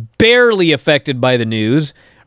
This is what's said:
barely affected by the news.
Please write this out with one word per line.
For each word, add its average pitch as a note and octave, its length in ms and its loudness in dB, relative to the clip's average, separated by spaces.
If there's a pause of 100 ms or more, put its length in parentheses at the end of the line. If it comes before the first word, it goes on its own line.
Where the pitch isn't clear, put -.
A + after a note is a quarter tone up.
(200)
barely A3 540 2
affected C#3+ 460 -2
by B2+ 180 0
the A#2 80 -2
news. A2+ 500 -2 (320)